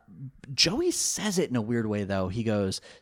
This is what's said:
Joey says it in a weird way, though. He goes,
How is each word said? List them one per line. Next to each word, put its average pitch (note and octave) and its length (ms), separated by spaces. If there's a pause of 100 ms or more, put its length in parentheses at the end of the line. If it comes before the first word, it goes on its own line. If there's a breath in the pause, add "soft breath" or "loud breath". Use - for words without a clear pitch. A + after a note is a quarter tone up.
(540)
Joey C4+ 380
says F#3 440
it F3 140
in B2 60
a A#2+ 60
weird A#2 240
way, G#2 180
though. F#2+ 240
He G#2+ 160
goes, G2+ 360 (200 soft breath)